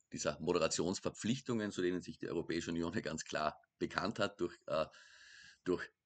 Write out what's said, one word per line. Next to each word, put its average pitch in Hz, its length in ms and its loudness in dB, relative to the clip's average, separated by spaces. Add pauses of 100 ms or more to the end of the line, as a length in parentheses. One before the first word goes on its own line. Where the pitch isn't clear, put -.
(140)
dieser 80 260 -2
Moderationsverpflichtungen, 92 1300 2
zu 95 80 -2
denen 90 200 2
sich - 160 -10
die 87 120 -6
Europäische 85 420 -2
Union 85 220 0
ja 110 80 0
ganz 80 240 -4
klar 76 340 0 (200)
bekannt 90 400 0
hat 101 200 0
durch, 87 160 -2 (120)
äh, 78 180 2 (800)
durch 90 200 2 (200)